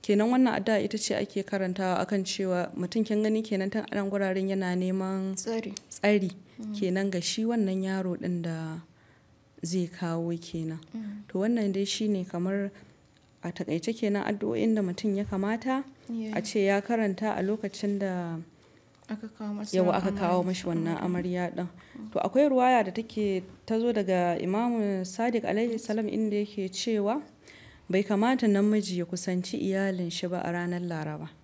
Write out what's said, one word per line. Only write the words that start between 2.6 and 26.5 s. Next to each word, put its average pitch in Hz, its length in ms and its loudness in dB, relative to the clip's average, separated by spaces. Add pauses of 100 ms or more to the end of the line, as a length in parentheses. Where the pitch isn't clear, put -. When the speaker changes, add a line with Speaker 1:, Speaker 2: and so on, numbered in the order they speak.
Speaker 1:
mutum, 185 320 0
kin 214 160 0
gani 214 220 2
kenan, 196 260 0
tun 214 220 -4
a - 40 -4
nan 196 140 0
guraren 190 400 0
yana 190 240 0
neman 190 640 0
Speaker 2:
Tsari. 226 360 -4 (160)
Speaker 1:
tsari. 202 420 2 (260)
Speaker 2:
Mm. 214 160 -8
Speaker 1:
Kenan 196 380 0
ga 180 100 -2
shi 220 240 -2
wannan 196 400 2
yaro 190 320 -2
ɗin 175 240 -2
da 160 400 -6 (800)
zai 175 240 0
kawo 170 560 -4
kenan. 160 380 -6 (180)
Speaker 2:
Mm. 208 320 -10
Speaker 1:
To, 185 160 -2
wannan 220 280 2
dai 196 120 0
shi 214 220 -2
ne 190 180 0
kamar 196 460 -2 (720)
a 170 80 -6
taƙaice 170 420 -2
kenan 208 320 0
addu'o'in 220 500 0
da 214 60 2
mutum 190 340 0
ya 202 100 0
kamata 226 580 -2 (260)
Speaker 2:
Yeah. 220 280 -6
Speaker 1:
a - 40 -2
ce 214 240 2
ya 196 160 4
karanta 214 560 0
a - 80 -2
lokacin 202 540 -2
da 180 380 -2 (720)
Speaker 2:
Aka 220 200 -8
kawo 208 320 -8
masa 208 160 -6
Speaker 1:
yawa, 180 200 4
aka 190 140 0
kawo 180 300 2
Speaker 2:
amarya. 180 80 0
Speaker 1:
mashi 185 160 -4
wannan 165 320 0
Speaker 2:
Mm. - 80 -4
Speaker 1:
amarya 180 480 -2
ɗin. 175 160 -4
Speaker 2:
Mm. - 420 -16
Speaker 1:
To, - 80 0
akwai 277 300 4
ruwaya 254 360 6
da 185 60 -6
take 208 520 -2 (220)
ta 226 140 0
zo 233 140 2
daga 180 480 2
Imamu 202 640 0
Sadiq 226 400 0
alaihi 226 320 0
Speaker 2:
Mm. - 20 -4
Speaker 1:
salam, 214 300 -2
inda 214 320 0
yake 208 320 -4